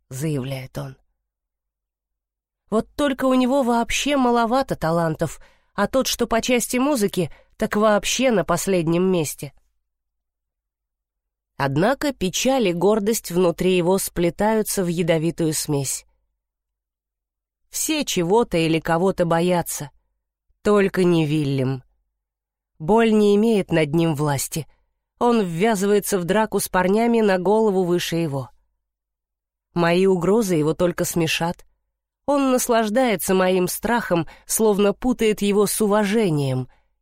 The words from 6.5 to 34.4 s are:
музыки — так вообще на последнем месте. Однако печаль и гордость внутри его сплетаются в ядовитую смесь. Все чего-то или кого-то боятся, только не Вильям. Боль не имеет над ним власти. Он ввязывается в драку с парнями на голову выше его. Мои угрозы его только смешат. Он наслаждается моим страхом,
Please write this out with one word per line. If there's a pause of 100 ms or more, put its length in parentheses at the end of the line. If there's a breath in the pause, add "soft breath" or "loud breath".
музыки — (260 soft breath)
так
вообще
на
последнем
месте. (2000)
Однако
печаль
и
гордость
внутри
его
сплетаются
в
ядовитую
смесь. (1600)
Все
чего-то
или
кого-то
боятся, (720)
только
не
Вильям. (960)
Боль
не
имеет
над
ним
власти. (520)
Он
ввязывается
в
драку
с
парнями
на
голову
выше
его. (1200)
Мои
угрозы
его
только
смешат. (640)
Он
наслаждается
моим
страхом, (180 loud breath)